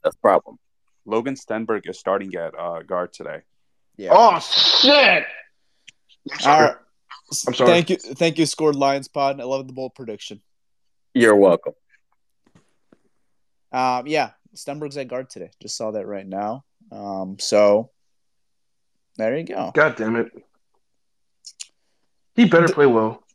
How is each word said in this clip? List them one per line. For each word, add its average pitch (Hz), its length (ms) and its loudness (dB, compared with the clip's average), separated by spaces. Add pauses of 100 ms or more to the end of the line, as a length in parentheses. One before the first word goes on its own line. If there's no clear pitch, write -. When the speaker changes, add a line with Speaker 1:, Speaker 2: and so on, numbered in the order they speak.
Speaker 1:
that's 78 100 -2
the - 60 -20
problem. 92 380 0 (460)
Speaker 2:
Logan 117 300 -6
Stenberg 110 540 -8
is 92 100 -12
starting 98 380 -4
at, 82 200 -10
uh, 85 260 -10
guard 90 300 -8
today. 78 300 -14 (540)
Speaker 3:
Yeah. 95 160 -10
Speaker 4:
Oh, 196 260 6
shit! 240 840 4 (1080)
I'm - 80 -12
sorry. 143 160 6
Speaker 3:
All 123 120 6
right. - 80 -4 (720)
Speaker 4:
I'm 123 60 -4
sorry. 127 160 4
Speaker 3:
Thank 170 200 4
you, 180 60 0
thank 156 420 -4
you, 160 80 0
Scored 151 300 -2
Lions 139 320 -2
Pod. 139 320 -4
I 120 40 -10
love 135 220 -6
the 131 60 -18
bold 127 220 -12
prediction. 107 460 -16 (760)
Speaker 1:
You're 110 220 6
welcome. 95 360 4 (2000)
Speaker 3:
Um, 127 340 -4
yeah, 147 240 -2 (240)
Stenberg's 147 420 -12
at 135 120 -10
guard 127 220 -10
today. 90 200 -18 (100)
Just - 160 -12
saw 110 160 -8
that 104 140 -8
right 98 200 -12
now. 104 380 -8 (280)
Um, 98 460 -10
so, 104 520 2 (1300)
there 113 200 -4
you 165 80 -8
go. 95 300 -8
Speaker 4:
God 151 220 2
damn 113 200 -4
it. 113 140 -4 (2000)
He 233 100 6
better 170 240 6
Speaker 3:
The - 60 0
Speaker 4:
play 147 120 6
well. 113 360 0 (120)